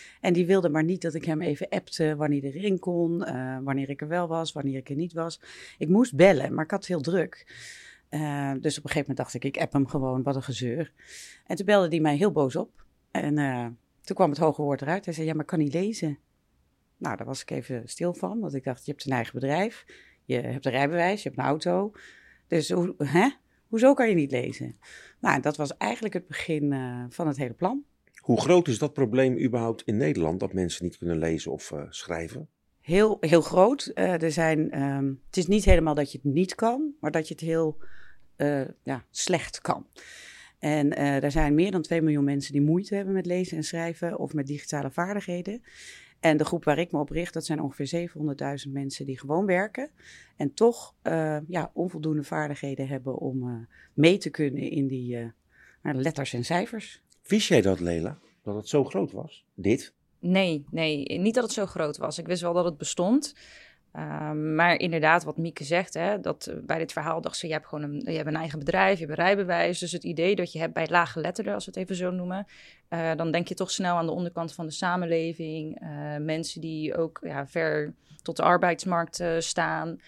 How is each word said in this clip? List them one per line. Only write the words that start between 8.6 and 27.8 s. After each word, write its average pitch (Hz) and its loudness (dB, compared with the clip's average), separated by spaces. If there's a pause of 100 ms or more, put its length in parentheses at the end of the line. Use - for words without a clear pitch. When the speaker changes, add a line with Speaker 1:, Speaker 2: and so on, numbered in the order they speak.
Speaker 1:
dus 151 -2
op 151 -14
een 151 -10
gegeven - 0
moment 139 -4
dacht - -6
ik, 123 -6
ik 139 -4
app 160 -2
hem 139 4
gewoon, 131 -2
wat 135 0
een 135 -2
gezeur. 127 -4 (540)
En 185 -2
toen 202 -4
belde 196 6
hij 160 2
mij 151 4
heel 185 4
boos 143 2
op. - -8 (260)
En, 143 0
eh, 127 -2 (340)
toen - -6
kwam 170 4
het 143 -4
hoge 156 4
woord 143 0
eruit. 175 -2
Hij 165 -6
zei, 160 -4
"Ja, 160 0
maar 151 -2
ik - -10
kan 170 0
niet 147 2
lezen." 175 -2 (800)
Nou, 117 -4
daar 110 -10
was 135 -8
ik - -18
even 127 -6
stil 175 -4
van, 196 -6
want 160 -4
ik 135 -6
dacht, 123 -6
"Je 151 -6
hebt - -10
een 135 -2
eigen 117 -2
bedrijf, 147 -2 (400)
je 127 0
hebt 123 -6
een 127 2
rijbewijs, 170 2
je - -8
hebt - -6
een 135 0
auto. 175 0 (540)
Dus 165 0
hoe, 180 2
hè? 156 4 (400)
Hoezo 247 6
kan 247 4
je 202 4
niet 143 2
lezen?" 123 -4 (440)
Nou, - 4
en 135 2
dat 151 0
was 143 -6
eigenlijk 214 -4
het 180 -6
begin, 147 -2
eh, 123 -6
van 165 -4
het 143 0
hele 127 -4
plan. 254 -2 (300)